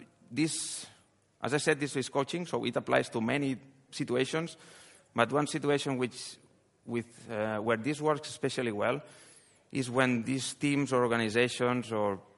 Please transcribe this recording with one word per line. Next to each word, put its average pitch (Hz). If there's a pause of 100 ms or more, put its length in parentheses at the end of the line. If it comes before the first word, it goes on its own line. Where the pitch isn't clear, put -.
(300)
This, - (560)
as 113
I 147
said, 147
this 139
is 131
coaching, 165
so 117
it 117
applies 127
to 117
many 131 (360)
situations. 135 (580)
But 117
one 147
situation 143
which, - (500)
with, 117 (260)
uh, 110
where 113
this 139
works 147
especially 127
well 113 (680)
is 127
when 123
these 127
teams 143
or 123
organizations 117
or 104 (180)